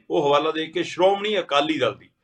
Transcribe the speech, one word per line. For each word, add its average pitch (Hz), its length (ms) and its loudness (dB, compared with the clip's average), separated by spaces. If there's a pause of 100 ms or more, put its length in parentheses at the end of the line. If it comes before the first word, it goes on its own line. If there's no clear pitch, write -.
ਉਹ 160 180 0
ਹਵਾਲਾ 147 240 2
ਦੇ 156 160 -6
ਕੇ 170 160 -4
ਸ਼੍ਰੋਮਣੀ 202 560 0
ਅਕਾਲੀ 151 380 0
ਦਲ 113 180 0
ਦੀ। - 140 -20 (140)